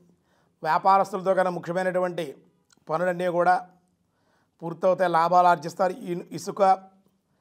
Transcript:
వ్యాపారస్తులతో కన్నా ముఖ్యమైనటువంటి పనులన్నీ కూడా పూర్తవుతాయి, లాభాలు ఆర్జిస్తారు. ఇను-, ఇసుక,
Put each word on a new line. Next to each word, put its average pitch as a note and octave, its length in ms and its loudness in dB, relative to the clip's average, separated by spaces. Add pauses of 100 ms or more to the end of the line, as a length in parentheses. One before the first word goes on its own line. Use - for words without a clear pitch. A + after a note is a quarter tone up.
(640)
వ్యాపారస్తులతో F#3+ 720 0
కన్నా F#3 160 0
ముఖ్యమైనటువంటి F3 880 -4 (540)
పనులన్నీ F3 360 -2
కూడా F3+ 420 2 (960)
పూర్తవుతాయి, F3 480 0
లాభాలు E3+ 360 4
ఆర్జిస్తారు. F3 460 0
ఇను-, F#3 400 -10
ఇసుక, F#3+ 300 -4 (800)